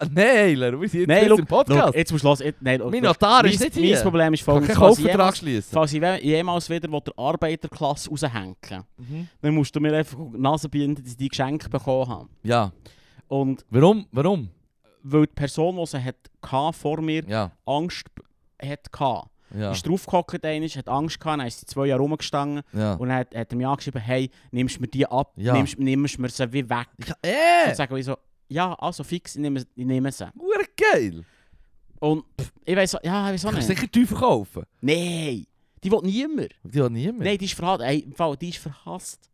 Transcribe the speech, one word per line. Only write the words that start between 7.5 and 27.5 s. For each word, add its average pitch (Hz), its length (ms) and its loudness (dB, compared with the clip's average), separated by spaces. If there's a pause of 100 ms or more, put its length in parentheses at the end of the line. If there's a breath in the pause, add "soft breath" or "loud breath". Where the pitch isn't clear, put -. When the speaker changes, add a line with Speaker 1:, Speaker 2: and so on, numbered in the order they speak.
Speaker 2:
raushängen, 117 440 -6 (440)
Speaker 1:
Mhm. 151 300 -12 (120)
Speaker 2:
dann 151 140 0
musst 147 200 0
du 151 60 -2
mir 151 160 0
einfach 156 200 -4 (160)
die 113 60 -12
Nase 147 300 -2
binden, 143 340 -4
dass 127 80 -16
ich 120 60 -14
die 135 120 -4
Geschenke 139 400 -6
bekommen 131 400 -2
habe. 87 200 -12 (160)
Speaker 1:
Ja. 110 260 0 (560 soft breath)
Speaker 2:
Und 135 440 -2
Speaker 1:
Warum? 175 420 6
Warum? 143 360 -2 (540)
Speaker 2:
weil 151 240 4
die - 80 -6
Person, 160 420 -2
die 170 100 -6
sie 131 180 -8
hat, 135 720 -6
vor 156 260 -4
mir 160 240 -4
Speaker 1:
Ja. 104 240 -4 (160)
Speaker 2:
Angst 151 380 -4 (100)
b-, - 540 -18
hat - 240 -14
gehabt. 123 360 -4 (300)
Speaker 1:
Ja. 101 140 -4
Speaker 2:
Ist 92 140 -6
draufgehockt 175 580 -2
einmal, 156 240 -4
hat 135 220 -12
Angst 151 280 -4
gehabt, 151 220 -4
dann 127 60 -6
ist - 140 -12
sie - 40 -20
zwei 139 220 -4
Jahre 135 160 2
rumgestanden 147 600 -4 (120)
Speaker 1:
Ja. 107 220 0
Speaker 2:
und 123 140 -4
hat, 127 240 -4
hat 113 200 -10
mir 123 120 -2
angeschrieben, 131 360 -4
"Hey, 127 260 -2 (220 soft breath)
nimmst 123 260 -2
du - 60 -10
mir 123 60 -2
die 135 180 0
ab? 131 300 -2
Speaker 1:
Ja. 117 180 0
Speaker 2:
Nimmst, - 240 2
nimmst 135 400 0
du - 20 -6
mir 127 80 -4
sie 120 240 -4
wie 131 160 -4
weg?" 120 180 -2 (200)
Speaker 1:
Ja, 160 160 -8
eh. 320 480 4